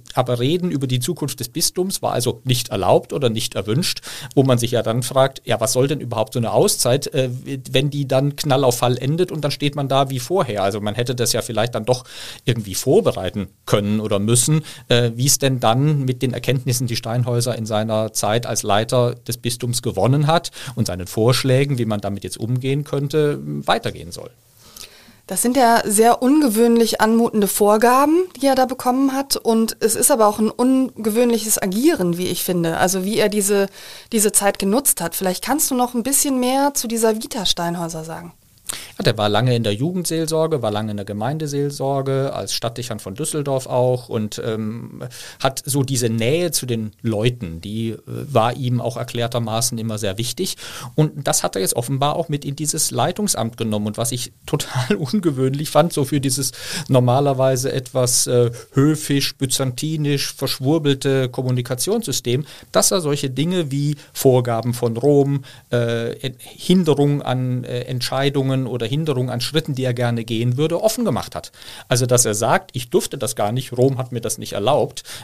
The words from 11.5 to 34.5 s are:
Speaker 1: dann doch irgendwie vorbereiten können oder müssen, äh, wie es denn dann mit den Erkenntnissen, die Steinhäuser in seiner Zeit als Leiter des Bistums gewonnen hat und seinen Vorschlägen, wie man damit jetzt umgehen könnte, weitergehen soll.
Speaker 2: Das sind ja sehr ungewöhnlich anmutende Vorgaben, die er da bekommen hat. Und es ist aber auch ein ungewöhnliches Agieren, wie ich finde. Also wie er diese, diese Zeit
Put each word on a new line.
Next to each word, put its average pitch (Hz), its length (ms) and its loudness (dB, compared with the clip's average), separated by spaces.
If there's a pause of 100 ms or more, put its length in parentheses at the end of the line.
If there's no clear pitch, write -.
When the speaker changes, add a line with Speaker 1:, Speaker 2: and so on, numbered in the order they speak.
Speaker 1:
dann 110 120 -4
doch 123 180 2 (400)
irgendwie 104 300 -2
vorbereiten 107 720 0 (160)
können 104 360 2
oder 107 180 0
müssen, 120 460 2 (240)
äh, 120 260 4
wie 123 120 -2
es - 120 2
denn 135 220 0
dann 131 440 4
mit 127 160 -2
den 123 140 0
Erkenntnissen, 127 540 0
die 113 80 -2
Steinhäuser 120 600 -2
in 110 80 -6
seiner 110 480 0
Zeit 117 320 0
als 117 180 -4
Leiter 120 520 2
des - 240 -10
Bistums 120 420 -4
gewonnen 123 460 2
hat 165 240 2 (240)
und 113 140 0
seinen 90 180 -6
Vorschlägen, 127 720 2
wie 113 80 0
man 104 160 -2
damit 98 200 -4
jetzt - 140 -10
umgehen 131 480 -2
könnte, 143 580 0
weitergehen 127 680 -4
soll. - 180 -14 (1000)
Speaker 2:
Das 185 120 -2
sind 247 140 2
ja 233 280 6
sehr 220 380 4
ungewöhnlich 233 800 4
anmutende 220 460 4
Vorgaben, 247 800 4 (180)
die 277 40 4
er 262 100 4
da 254 100 4
bekommen 262 460 0
hat. 277 240 -2
Und 226 420 2
es - 160 2
ist - 160 2
aber 226 160 6
auch 208 140 2
ein 220 100 2
ungewöhnliches 233 1120 2
Agieren, 190 560 2
wie 180 80 -4
ich - 160 -2
finde. 170 360 0
Also 185 260 2
wie 208 140 -2
er 208 100 4
diese, 196 400 2 (420)
diese 214 220 2
Zeit 202 260 2